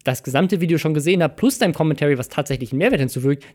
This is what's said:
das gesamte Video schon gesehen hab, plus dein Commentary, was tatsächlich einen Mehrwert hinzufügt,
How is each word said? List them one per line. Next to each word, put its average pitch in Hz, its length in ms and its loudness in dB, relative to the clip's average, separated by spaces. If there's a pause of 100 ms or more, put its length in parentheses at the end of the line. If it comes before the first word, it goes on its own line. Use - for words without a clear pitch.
das 131 200 -2
gesamte 170 380 0
Video 170 160 2
schon 156 160 0
gesehen 165 300 2
hab, 151 120 0
plus 254 220 0
dein 190 160 0
Commentary, 147 440 0
was 123 120 -8
tatsächlich 131 420 -4
einen 131 60 -2
Mehrwert 185 220 2
hinzufügt, 135 440 -2 (120)